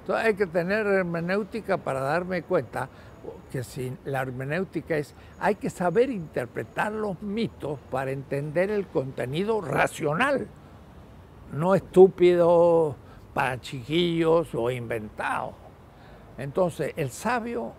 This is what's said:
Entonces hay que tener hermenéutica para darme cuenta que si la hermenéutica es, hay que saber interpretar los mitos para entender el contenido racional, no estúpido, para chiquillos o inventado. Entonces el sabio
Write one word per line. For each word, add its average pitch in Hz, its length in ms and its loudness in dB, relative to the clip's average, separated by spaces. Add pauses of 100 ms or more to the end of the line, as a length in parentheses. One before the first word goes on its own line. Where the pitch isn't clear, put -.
Entonces 214 260 -2
hay 220 80 4
que 202 100 0
tener 185 400 0
hermenéutica 190 920 0
para 135 240 -4
darme 175 420 -2
cuenta 131 460 -2 (640)
que 131 120 -6
si 127 320 -8 (100)
la 135 160 -2
hermenéutica 143 760 -4
es, 147 160 -6 (260)
hay 196 160 0
que 208 140 -6
saber 214 400 2
interpretar 156 840 -4
los 214 300 -6
mitos 196 580 -4 (120)
para 131 200 -2
entender 147 600 -2
el 202 160 -2
contenido 151 760 -2
racional, 156 840 0 (1040)
no 175 240 2
estúpido, 170 1200 6 (380)
para 127 260 -2
chiquillos 165 960 0
o 120 160 0
inventado. 120 840 -4 (840)
Entonces 147 580 -2
el 139 160 -4
sabio 233 680 -4